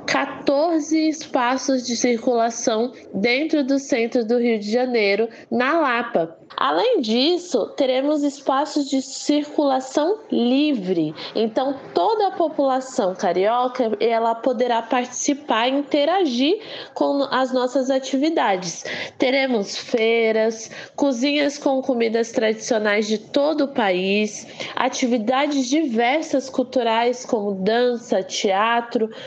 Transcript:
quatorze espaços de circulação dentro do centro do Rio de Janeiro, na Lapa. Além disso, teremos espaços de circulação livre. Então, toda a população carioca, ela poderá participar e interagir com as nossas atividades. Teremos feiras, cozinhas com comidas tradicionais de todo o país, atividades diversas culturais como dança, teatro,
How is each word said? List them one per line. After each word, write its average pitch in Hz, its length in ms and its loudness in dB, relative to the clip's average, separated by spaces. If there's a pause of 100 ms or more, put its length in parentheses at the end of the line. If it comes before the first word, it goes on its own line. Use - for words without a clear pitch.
(100)
quatorze 302 1000 0
espaços 262 760 0
de 240 80 -2
circulação 233 960 0 (200)
dentro 269 500 2
do 269 160 2
centro 240 460 0
do 233 140 2
Rio 240 200 2
de 208 120 -6
Janeiro, 226 580 2 (220)
na 254 280 2
Lapa. 233 600 0 (180)
Além 349 460 2
disso, 254 640 2 (100)
teremos 277 460 2
espaços 285 640 0
de 269 140 0
circulação 294 1160 0 (140)
livre. 233 840 0 (200)
Então, 262 440 -2 (160)
toda 403 340 2
a - 40 0
população 269 840 0
carioca, 220 840 0
ela 226 340 2
poderá 233 480 0
participar 247 840 0
e 269 100 0
interagir 294 800 2 (360)
com 285 300 0
as 254 280 0
nossas 254 380 0
atividades. 262 920 0 (360)
Teremos 262 580 0
feiras, 220 920 0 (260)
cozinhas 285 640 0
com 269 240 0
comidas 233 500 0
tradicionais 220 760 0
de 214 120 -2
todo 285 460 0
o 269 40 0
país, 202 800 0 (280)
atividades 254 920 0
diversas 269 800 0
culturais 240 800 0
como 208 280 -2
dança, 226 680 0
teatro, 220 880 0 (160)